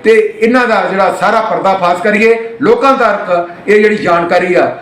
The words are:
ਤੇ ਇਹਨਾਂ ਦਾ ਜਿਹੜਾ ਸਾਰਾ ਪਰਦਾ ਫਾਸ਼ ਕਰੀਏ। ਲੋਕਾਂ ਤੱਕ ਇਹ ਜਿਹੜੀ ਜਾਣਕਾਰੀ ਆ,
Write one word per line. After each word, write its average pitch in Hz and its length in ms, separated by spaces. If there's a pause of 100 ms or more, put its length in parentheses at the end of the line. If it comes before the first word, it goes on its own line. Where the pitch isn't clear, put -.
ਤੇ 220 360
ਇਹਨਾਂ 240 280
ਦਾ 196 240
ਜਿਹੜਾ 190 280
ਸਾਰਾ 208 220
ਪਰਦਾ 175 320
ਫਾਸ਼ 175 280
ਕਰੀਏ। 220 600
ਲੋਕਾਂ 240 320
ਤੱਕ 180 560 (180)
ਇਹ 208 160
ਜਿਹੜੀ 214 140
ਜਾਣਕਾਰੀ 175 560
ਆ, 156 280